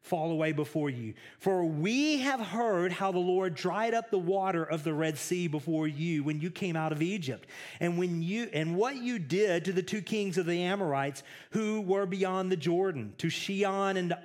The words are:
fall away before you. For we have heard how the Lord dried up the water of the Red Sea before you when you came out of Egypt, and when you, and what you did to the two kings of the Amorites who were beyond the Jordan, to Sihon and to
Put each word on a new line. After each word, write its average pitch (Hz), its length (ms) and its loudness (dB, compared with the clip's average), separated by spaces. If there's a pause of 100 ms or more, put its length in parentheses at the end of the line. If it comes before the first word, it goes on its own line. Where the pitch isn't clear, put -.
fall 165 300 -2
away 160 200 0
before 151 380 -2
you. 120 240 -6 (260)
For 185 240 2
we 220 540 2
have 262 240 0
heard 190 500 0
how 190 220 0
the 180 60 2
Lord 180 360 2
dried 202 380 0
up 226 180 -2
the 196 80 2
water 190 420 2
of 156 220 -2
the 160 100 0
Red 156 240 0
Sea 180 300 -2
before 156 400 0
you 151 380 0
when 151 160 0
you 175 100 -2
came 180 240 -2
out 160 160 0
of 151 100 0
Egypt, 160 460 -2 (320)
and 175 180 2
when 175 240 0
you, 208 300 -2
and 156 240 0
what 254 220 2
you 240 200 -2
did 175 460 2
to 190 80 -2
the 180 100 2
two 214 200 -2
kings 196 360 0
of 180 80 2
the 175 160 0
Amorites 151 640 0 (280)
who 220 280 0
were 196 260 2
beyond 185 460 0
the 185 60 2
Jordan, 160 600 0
to 165 100 0
Sihon 196 680 0
and 180 140 0
to 170 160 -2